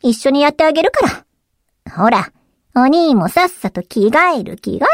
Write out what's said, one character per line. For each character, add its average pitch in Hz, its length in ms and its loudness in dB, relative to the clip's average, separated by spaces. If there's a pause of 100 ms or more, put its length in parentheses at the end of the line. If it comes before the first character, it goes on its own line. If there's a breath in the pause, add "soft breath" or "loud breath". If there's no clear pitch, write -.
一 240 140 0
緒 269 160 -2
に 277 100 0
や 294 100 4
っ - 20 -8
て 311 120 0
あ 311 80 2
げ 311 100 0
る 381 80 2
か 539 160 0
ら。 - 180 -6 (720)
ほ 202 140 2
ら、 202 220 -2 (420)
お 247 80 2
兄 302 320 2
も 180 140 0
さ 359 180 2
っ - 20 0
さ 185 220 -8
と 180 120 -10
着 208 260 0
替 311 320 0
え 185 40 -8
る、 - 120 -14
着 - 220 -8
替 - 160 0